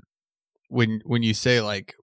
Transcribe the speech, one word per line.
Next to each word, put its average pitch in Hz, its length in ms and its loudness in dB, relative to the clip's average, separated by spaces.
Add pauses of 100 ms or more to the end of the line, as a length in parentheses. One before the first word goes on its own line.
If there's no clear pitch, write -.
(680)
when, 110 360 0
when 120 180 0
you 110 120 2
say, 123 260 2
like, 104 420 -6